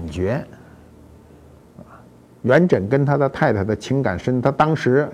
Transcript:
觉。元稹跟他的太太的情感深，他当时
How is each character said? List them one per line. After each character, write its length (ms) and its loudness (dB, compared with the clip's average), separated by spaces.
觉。 340 -4
元 260 4
稹 200 2
跟 160 2
他 120 0
的 120 0
太 240 0
太 100 0
的 140 -2
情 260 -4
感 160 -4
深， 240 -2
他 80 2
当 240 2
时 400 0